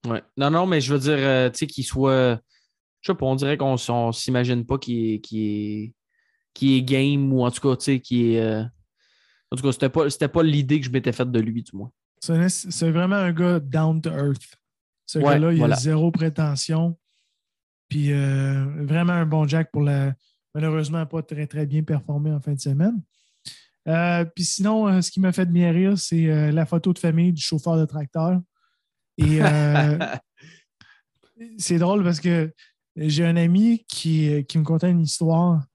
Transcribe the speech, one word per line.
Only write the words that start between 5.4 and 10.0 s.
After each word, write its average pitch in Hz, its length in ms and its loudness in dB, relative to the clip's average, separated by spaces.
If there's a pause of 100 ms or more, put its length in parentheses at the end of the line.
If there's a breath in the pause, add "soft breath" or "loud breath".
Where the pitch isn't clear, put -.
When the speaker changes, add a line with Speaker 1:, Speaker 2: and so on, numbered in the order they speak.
Speaker 1:
qu'il 135 200 2
est 131 80 2
game 135 520 0
ou 127 120 0
en 123 60 0
tout - 100 -12
cas, 135 140 0
tu - 100 -12
sais, 135 140 0
qu'il 120 340 0
est, 113 80 0
euh, 110 220 -2 (880)
en - 60 -6
tout 127 60 -10
cas, 139 80 2
c'était 131 180 0
pas, 151 200 2